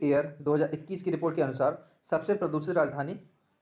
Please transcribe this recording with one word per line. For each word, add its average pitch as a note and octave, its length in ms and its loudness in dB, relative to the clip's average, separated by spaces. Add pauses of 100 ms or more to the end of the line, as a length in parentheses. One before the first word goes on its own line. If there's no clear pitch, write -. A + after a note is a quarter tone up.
एयर D3 380 2
दो D3 140 2
हज़ार D3+ 160 2
इक्कीस - 320 -8
की F3+ 80 -2
report D#3+ 260 0
के E3 60 4
अनुसार C3+ 360 0 (320)
सबसे E3+ 240 0
प्रदूषित E3 420 -2
राजधानी C#3+ 380 0 (480)